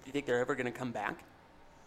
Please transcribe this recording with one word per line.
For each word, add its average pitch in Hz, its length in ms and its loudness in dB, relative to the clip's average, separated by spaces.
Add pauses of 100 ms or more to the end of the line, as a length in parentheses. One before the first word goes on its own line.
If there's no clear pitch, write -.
you 131 60 -12
think 139 140 0
they're 123 140 4
ever 131 160 2
gonna 123 160 0
come 127 180 -4
back? 107 320 -2 (640)